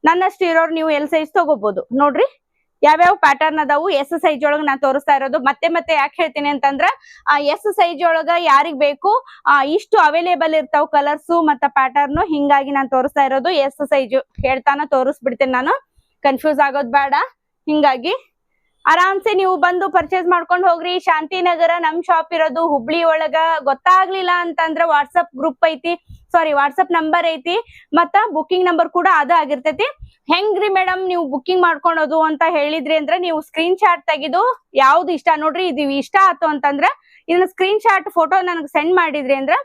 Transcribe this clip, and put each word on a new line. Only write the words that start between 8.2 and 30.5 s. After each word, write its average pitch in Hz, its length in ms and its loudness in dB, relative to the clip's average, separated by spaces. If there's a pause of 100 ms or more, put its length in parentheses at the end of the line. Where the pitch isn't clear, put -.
ಯಾರಿಗ್ 294 400 2
ಬೇಕು, 330 480 0 (200)
ಆ, 277 160 4
ಇಷ್ಟು 359 360 0
ಅವೈಲೇಬಲ್ 320 560 2
ಇರ್ತಾವ 302 320 0
ಕಲರ್ಸ್ 302 600 0
ಮತ್ತ 285 220 0
ಪ್ಯಾಟರ್ನ್. 269 580 0
ಹಿಂಗಾಗಿ 285 440 0
ನಾನ್ 269 200 -2
ತೋರಿಸ್ತಾ 269 340 0
ಇರೋದು 269 260 -2
ಎಸ್ 285 360 -2
ಸೈಜ್. 262 600 -2
ಹೇಳ್ತಾನ 277 400 0
ತೋರಿಸ್ಬಿಡ್ತೇನೆ 262 680 -2
ನಾನು, 302 360 -2 (340)
ಕನ್ಫ್ಯೂಸ್ 285 360 0
ಆಗೋದ್ 277 340 0
ಬೇಡ. 277 220 2 (540)
ಹಿಂಗಾಗಿ 294 580 0 (600)
ಆರಾಮ್ಸೆ 381 480 2
ನೀವು 370 220 0
ಬಂದು 359 320 0
ಪರ್ಚೇಸ್ 359 400 -2
ಮಾಡ್ಕೊಂಡ್ 359 380 0
ಹೋಗ್ರಿ. 349 320 0
ಶಾಂತಿನಗರ 339 800 0
ನಮ್ 330 240 -2
ಶಾಪ್ 330 320 -2
ಇರೋದು 320 340 0
ಹುಬ್ಳಿ 294 360 -2
ಒಳಗ. 320 300 0 (240)
ಗೊತ್ತಾಗ್ಲಿಲ್ಲ 370 760 0
ಅಂತಂದ್ರ 330 500 -2
WhatsApp 285 540 -2
ಗ್ರೂಪ್ 302 280 -2
ಐತಿ, 320 400 -4 (260)
ಸಾರಿ, 320 180 2
WhatsApp 285 420 0
ನಂಬರ್ 330 340 0
ಐತಿ, 339 680 -6
ಮತ್ತ 339 220 2 (160)
ಬುಕಿಂಗ್ 359 320 -2
ನಂಬರ್ 339 240 2
ಕೂಡ 349 260 0
ಅದ 285 220 0
ಆಗಿರ್ತೈತಿ. 294 480 -2 (500)
"ಹೆಂಗ್ರಿ 403 340 0